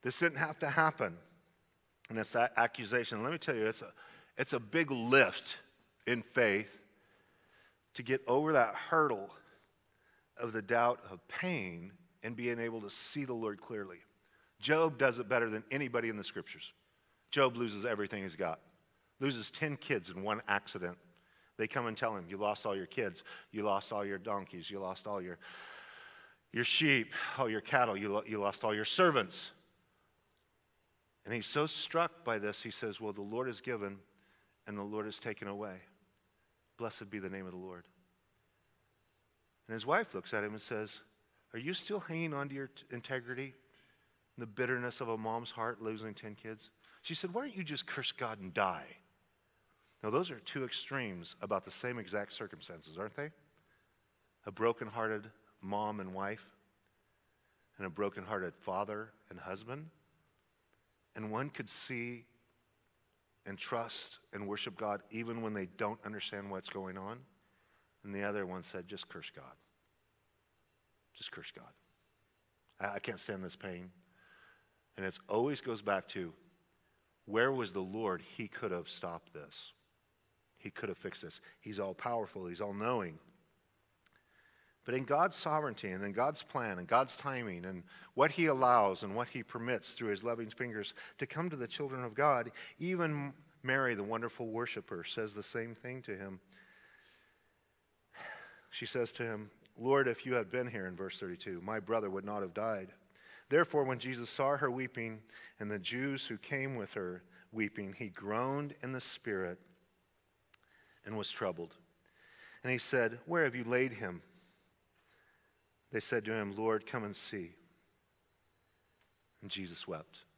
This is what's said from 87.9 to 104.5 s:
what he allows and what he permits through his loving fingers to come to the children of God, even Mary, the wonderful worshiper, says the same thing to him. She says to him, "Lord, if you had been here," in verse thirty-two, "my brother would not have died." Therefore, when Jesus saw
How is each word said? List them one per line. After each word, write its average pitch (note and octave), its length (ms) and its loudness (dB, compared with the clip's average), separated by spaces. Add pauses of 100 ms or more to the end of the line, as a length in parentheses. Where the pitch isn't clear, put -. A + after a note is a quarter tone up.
what D3 180 8
he E3+ 140 4
allows B2 560 8
and G2+ 140 -2
what A#2+ 120 0
he B2 140 -6
permits A#2 520 -2
through A#2 160 0
his G2+ 120 0
loving A#2 280 -2
fingers G#2+ 440 -4 (240)
to C#3 80 -2
come E3+ 240 -2
to D3+ 60 -6
the B2 100 -4
children C3 380 -4
of A2 100 -6
God, B2+ 380 4 (260)
even D#3 540 0 (300)
Mary, C3 320 4
the G2+ 80 0
wonderful A2+ 460 -2
worshiper, A2+ 560 -4
says G#2+ 300 -4
the G#2 80 -8
same A#2 320 -4
thing B2+ 280 -10
to G#2+ 140 -6
him. F#2+ 240 -8 (2250)
She - 160 -6
says A#2+ 260 2
to B2 120 -4
him, G#2+ 260 -4 (260)
"Lord, C3 320 6
if A#2 180 -2
you B2+ 80 2
had G#2+ 160 2
been B2 160 0
here," G#2+ 200 -4
in F2+ 100 -6
verse F#2+ 220 -6
thirty-two, F2+ 420 -6
"my G#2 180 -2
brother G#2 320 0
would F#2+ 140 -2
not G#2 180 -2
have F2 120 -6
died." G#2 380 -2 (560)
Therefore, D3+ 360 6
when C3 140 0
Jesus A#2+ 320 -4
saw C#3 260 4